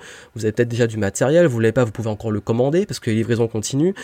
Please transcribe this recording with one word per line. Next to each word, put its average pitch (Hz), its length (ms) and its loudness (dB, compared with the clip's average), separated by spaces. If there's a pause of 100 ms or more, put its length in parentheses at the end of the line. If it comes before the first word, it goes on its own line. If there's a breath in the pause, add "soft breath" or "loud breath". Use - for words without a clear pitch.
(340 loud breath)
vous 110 100 -8
avez 110 80 0
peut-être 120 160 0
déjà 120 180 2
du 110 100 -6
matériel, 131 500 2
vous 120 140 0
l'avez 113 120 4
pas, 127 120 2
vous 107 80 -2
pouvez 110 180 -4
encore 110 200 -6
le 104 100 -2
commander 143 460 0
parce - 140 -10
que 120 100 -4
les 110 60 0
livraisons 113 320 0
continuent. 139 560 -2